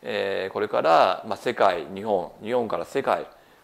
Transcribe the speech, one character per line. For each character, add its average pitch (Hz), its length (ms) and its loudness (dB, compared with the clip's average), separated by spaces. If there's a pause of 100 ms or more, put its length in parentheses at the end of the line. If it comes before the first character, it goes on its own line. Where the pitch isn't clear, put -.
え 98 480 -2
ー、 - 20 -16
こ - 60 -4
れ 104 80 0
か 120 160 0
ら、 135 460 4
ま 104 60 -2
あ、 - 20 -12
世 123 180 -4
界、 90 400 2
日 98 80 -8
本、 95 300 -2 (100)
日 107 100 -6
本 120 140 0
か 95 100 -4
ら 85 80 -4
世 135 200 -4
界 90 240 0 (360)